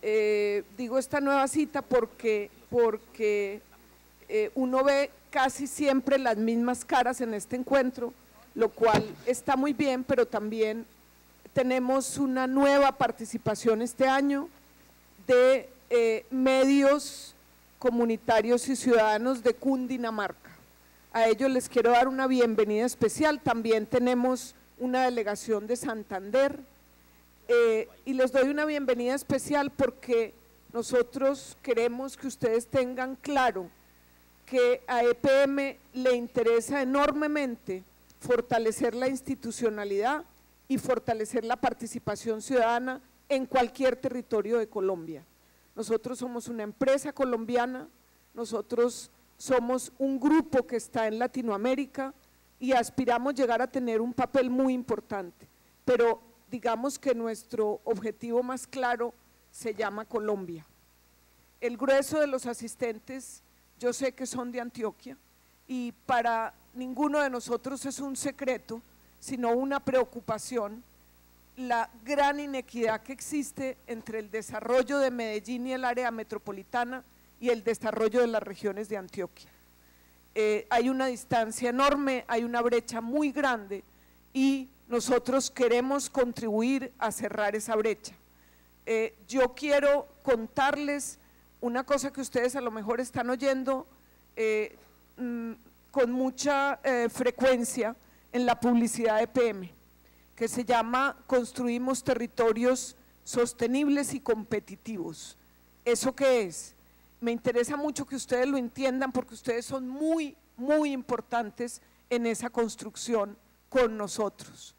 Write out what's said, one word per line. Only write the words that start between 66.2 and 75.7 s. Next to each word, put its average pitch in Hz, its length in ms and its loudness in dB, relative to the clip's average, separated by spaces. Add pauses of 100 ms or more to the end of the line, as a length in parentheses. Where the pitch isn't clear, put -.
ninguno 262 480 -2
de 285 80 2
nosotros 247 560 -6
es 269 140 -8
un 277 180 -8
secreto, 247 640 -6 (400)
sino 240 300 -2
una 269 280 0
preocupación, 233 1040 -2 (720)
la 240 340 -2 (140)
gran 285 360 2
inequidad 240 600 -4
que - 120 -14
existe 269 640 -8 (100)
entre 220 320 -10
el 214 100 -12
desarrollo 254 720 -2
de 269 100 2
Medellín 233 580 -6
y 262 60 -4